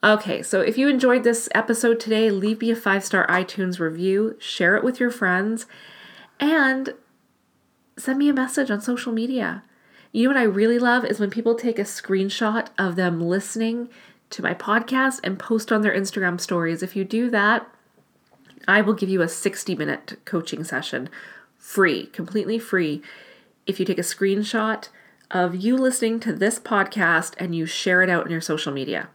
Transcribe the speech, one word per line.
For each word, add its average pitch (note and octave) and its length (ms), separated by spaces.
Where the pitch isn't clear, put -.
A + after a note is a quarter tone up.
Okay, G#3+ 420
so F#3+ 180
if A3+ 160
you C4+ 100
enjoyed B3+ 360
this A#3 300
episode A3+ 460
today, A3 300
leave G#3 320
me A3+ 100
a A3+ 40
five-star G3 520
iTunes F#3 520
review, F#3 600
share F#3+ 380
it - 60
with B3 160
your B3 120
friends, G#3 540
and C4+ 540
send C4 220
me C#4+ 100
a D4 40
message C4 380
on G3+ 80
social A#3+ 320
media. A3+ 520
You A3+ 100
know C4+ 120
what C4+ 40
I B3 40
really A3 360
love B3 240
is G#3 160
when G3+ 100
people A3+ 240
take A#3 240
a G3+ 60
screenshot G3+ 920
of F#3 180
them F3+ 240
listening A3+ 720
to - 120
my E3+ 120
podcast B3+ 680
and F#3+ 160
post A3 320
on G#3+ 120
their G#3 120
Instagram F#3+ 460
stories. E3 420
If F#3 140
you G3 80
do A3+ 280
that, G#3+ 380
I G3+ 100
will G#3+ 140
give G3 160
you F#3+ 120
a E3 60
sixty-minute - 960
coaching - 400
session, C3 460
free, - 480
completely G3 520
free, E3 440
if F#3+ 140
you F3+ 40
take F3+ 140
a - 20
screenshot G#3+ 840
of F3+ 260
you G#3+ 200
listening B3+ 460
to A3+ 100
this G3+ 260
podcast F#3 800
and F3+ 160
you E3 120
share F3+ 360
it F#3 80
out E3+ 160
in - 60
your E3 80
social D3+ 320
media. C3 440